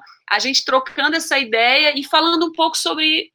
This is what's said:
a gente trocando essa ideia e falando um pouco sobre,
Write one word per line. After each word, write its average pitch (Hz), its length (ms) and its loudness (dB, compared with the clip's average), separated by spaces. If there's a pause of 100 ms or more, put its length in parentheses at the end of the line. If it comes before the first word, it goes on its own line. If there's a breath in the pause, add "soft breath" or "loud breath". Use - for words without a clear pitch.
(280 soft breath)
a 208 120 0
gente 262 240 -2
trocando 269 520 0
essa 320 220 -2
ideia 262 580 2
e 277 60 -6
falando 330 440 2
um 330 60 -6
pouco 320 240 -2
sobre, 294 580 -2